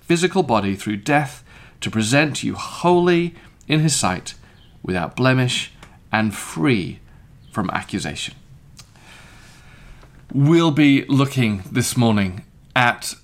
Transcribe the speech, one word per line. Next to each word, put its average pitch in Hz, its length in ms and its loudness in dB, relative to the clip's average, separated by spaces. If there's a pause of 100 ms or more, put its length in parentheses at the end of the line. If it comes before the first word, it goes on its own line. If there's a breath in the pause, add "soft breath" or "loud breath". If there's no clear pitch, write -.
physical 175 420 0
body 104 320 0
through 107 240 -6
death 143 460 -2 (360 loud breath)
to 98 100 -6
present 123 520 0
you 104 120 -4
holy 175 800 0 (320 loud breath)
in 151 140 0
his 156 140 2
sight, - 400 -4 (480 soft breath)
without 90 340 -4
blemish 127 560 0 (380 loud breath)
and 110 240 0
free 123 640 -4 (540 soft breath)
from 101 180 -4
accusation. - 640 -8 (2000 loud breath)
We'll 160 380 4
be 143 360 4
looking 131 640 0
this 123 260 -2
morning 104 480 0 (300)
at 123 500 0